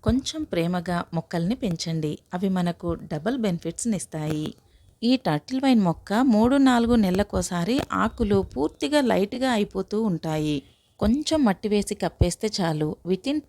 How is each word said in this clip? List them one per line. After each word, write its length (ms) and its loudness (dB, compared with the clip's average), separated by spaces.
కొంచెం 400 0
ప్రేమగా 680 -2
మొక్కల్ని 420 -2
పెంచండి, 600 -4
అవి 160 -2
మనకు 440 -2
డబుల్ 440 -6
బెనిఫిట్స్‌ని 600 -4
ఇస్తాయి. 580 -6
ఈ 140 2
టర్టిల్ 460 -2
వైన్ 180 6
మొక్క 320 0
మూడు 420 4
నాలుగు 400 4
నెలలకోసారి 840 0
ఆకులు 480 2
పూర్తిగా 600 -2
లైట్గా 500 0
అయిపోతూ 520 -2
ఉంటాయి. 600 -2
కొంచెం 460 2
మట్టి 240 0
వేసి 260 0
కప్పేస్తే 540 -2
చాలు, 340 -2
within 420 -2